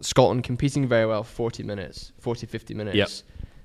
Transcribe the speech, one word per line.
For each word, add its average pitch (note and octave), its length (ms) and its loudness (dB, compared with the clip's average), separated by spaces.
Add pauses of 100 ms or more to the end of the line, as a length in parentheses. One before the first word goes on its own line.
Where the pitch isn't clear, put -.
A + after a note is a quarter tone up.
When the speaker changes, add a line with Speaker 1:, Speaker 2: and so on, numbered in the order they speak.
Speaker 1:
Scotland A#2+ 440 4
competing C3+ 420 0
very A2+ 180 4
well A2 180 0
for - 120 -16
forty A#2 260 -4
minutes, G2+ 580 -10
forty, A#2 280 -6
fifty - 260 -10
minutes. G#2+ 240 -4
Speaker 2:
Yep. G2 120 4 (560)